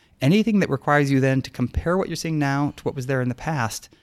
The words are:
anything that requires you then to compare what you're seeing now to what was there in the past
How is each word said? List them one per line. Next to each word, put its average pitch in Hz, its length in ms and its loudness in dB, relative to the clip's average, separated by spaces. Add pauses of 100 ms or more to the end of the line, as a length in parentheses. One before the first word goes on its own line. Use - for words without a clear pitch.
(200)
anything 208 380 4
that 185 140 2
requires 143 400 2
you 135 80 4
then 131 240 2
to - 80 -14
compare 147 440 -2
what 190 140 -2
you're 165 60 -6
seeing 160 240 -4
now 143 360 0
to - 80 -14
what - 120 -4
was 131 100 -8
there 131 160 0
in 123 80 -2
the 120 60 -4
past 135 520 -4 (160)